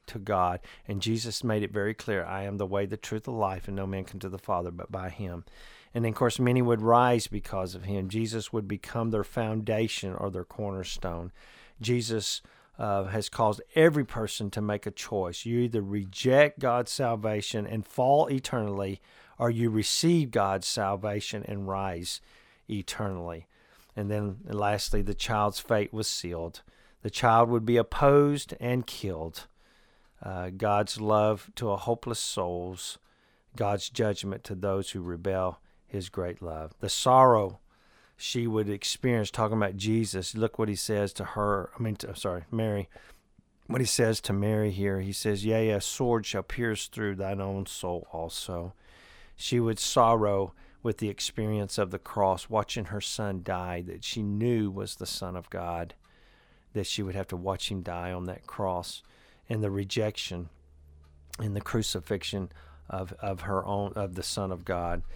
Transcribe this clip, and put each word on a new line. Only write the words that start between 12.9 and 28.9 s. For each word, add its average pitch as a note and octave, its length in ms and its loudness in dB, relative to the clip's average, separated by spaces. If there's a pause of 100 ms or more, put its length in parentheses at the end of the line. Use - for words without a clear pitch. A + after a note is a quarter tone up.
has G2 220 -2
caused G#2+ 320 0 (140)
every D#3 300 6
person A2 460 -4
to G#2 120 -4
make G#2 240 -2
a G2+ 60 -6
choice. F2+ 520 -4
You A#2 140 0
either A#2 240 2
reject G#2 800 4
God's B2 320 2
salvation G#2+ 760 0
and A2 180 -4
fall C#3 440 4
eternally, G#2 720 -2 (360)
or A#2+ 140 2
you A#2 180 2
receive C3+ 640 4
God's G2 380 2
salvation G#2 800 -2
and G2+ 220 -6
rise F#2+ 520 -4 (500)
eternally. F#2 800 -6 (480)
And G2+ 120 -2
then G#2 380 -2
lastly, G#2 560 0
the G2+ 100 0
child's G#2 460 0
fate G#2 340 2
was G#2+ 140 -2
sealed. E2+ 560 -6 (400)
The A2 80 -6
child A#2 400 6
would A#2 160 2
be A#2+ 100 6
opposed C#3+ 840 6
and B2 260 0
killed. E2 640 -6 (760)